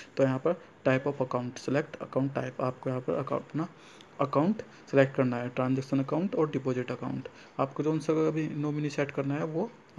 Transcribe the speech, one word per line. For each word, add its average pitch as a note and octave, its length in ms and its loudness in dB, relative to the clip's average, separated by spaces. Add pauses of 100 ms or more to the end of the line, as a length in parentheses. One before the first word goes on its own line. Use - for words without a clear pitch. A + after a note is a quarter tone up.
(180)
तो C3+ 60 6
यहाँ C3 160 4
पर F3 220 0 (260)
type C3 200 4
of C#3 140 -2
account, B2 360 -2
select C#3 380 -2
account C3+ 380 -2
type, B2+ 280 -4
आपको B2+ 280 -2
यहाँ B2+ 120 -2
पर D#3 120 -2
account, C3+ 360 -2
अपना D#3+ 180 -2 (540)
account D3 400 2 (300)
select C#3 240 6
करना B2+ 220 2
है, B2 120 -4
transaction C3 500 0
account D3+ 360 0
और D#3 140 2
deposit C3 420 -2
account। C3 360 -6 (320)
आपको C#3 240 0
जो D3+ 80 2
उनसे D#3 360 2
अभी D#3 200 0
nominee D3 420 -2
set C#3 220 -2
करना C#3 220 -2
है D#3 100 -2
वो E3 280 -2 (280)